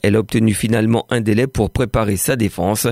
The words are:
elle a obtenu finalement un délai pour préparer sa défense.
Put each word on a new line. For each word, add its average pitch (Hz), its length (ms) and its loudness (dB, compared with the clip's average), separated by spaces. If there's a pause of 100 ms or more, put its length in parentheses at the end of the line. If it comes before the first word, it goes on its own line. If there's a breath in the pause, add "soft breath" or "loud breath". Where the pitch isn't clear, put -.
elle 101 100 2
a 110 60 4
obtenu 110 340 0
finalement 113 560 0
un 120 100 0
délai 107 280 0
pour 110 220 -2
préparer 110 460 -2
sa 135 200 -2
défense. 104 560 -2